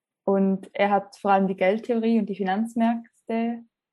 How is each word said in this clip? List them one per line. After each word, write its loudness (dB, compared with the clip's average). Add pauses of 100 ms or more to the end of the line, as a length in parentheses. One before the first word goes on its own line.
(260)
und 0
er 0
hat -2
vor -2
allem 4
die -4
Geldtheorie 0
und 0
die -6
Finanzmärkte, -4 (320)